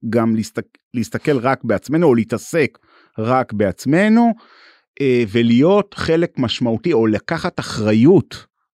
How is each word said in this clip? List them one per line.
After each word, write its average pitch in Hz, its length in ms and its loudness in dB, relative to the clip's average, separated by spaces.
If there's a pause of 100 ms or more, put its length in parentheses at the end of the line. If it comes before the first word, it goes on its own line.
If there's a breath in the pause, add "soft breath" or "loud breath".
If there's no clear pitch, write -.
(100)
גם 113 260 0
להסתק-, - 420 -8 (160)
להסתכל 123 440 -4
רק 123 260 -2
בעצמנו, 127 420 -2
או 131 80 4
להתעסק 117 640 -4 (400 soft breath)
רק 120 340 -2
בעצמנו, 180 800 0 (680 soft breath)
אה, 123 280 2
ולהיות 120 640 2
חלק 170 440 -2
משמעותי, 131 540 -2
או 113 140 2
לקחת 156 540 -4
אחריות 110 840 2 (280)